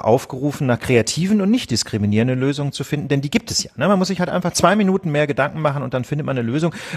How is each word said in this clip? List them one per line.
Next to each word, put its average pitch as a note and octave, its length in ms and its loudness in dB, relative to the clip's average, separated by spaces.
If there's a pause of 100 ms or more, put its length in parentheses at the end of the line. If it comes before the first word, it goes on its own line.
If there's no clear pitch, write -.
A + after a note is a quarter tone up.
aufgerufen, C3+ 640 0
nach A#2 100 2
kreativen D#3+ 600 2
und F#3+ 100 2
nicht B3 220 0
diskriminierenden A2+ 640 0
Lösungen C#3 320 -2
zu C#3 140 -8
finden, C#3+ 240 -4
denn C#3 140 0
die C#3+ 60 -4
gibt - 220 -2
es - 140 -4
ja, - 100 -14
ne? D3 140 0
Man G3+ 100 4
muss F#3 80 2
sich F3+ 140 -2
halt F3+ 100 0
einfach F3+ 220 -2
zwei F3+ 240 4
Minuten F#3+ 340 2
mehr D3 160 2
Gedanken C#3+ 340 -2
machen C#3+ 220 0
und B2 100 -6
dann B2+ 120 -2
findet D3 220 -4
man C3+ 120 -2
eine A#2+ 100 -2
Lösung. D#3 240 0 (240)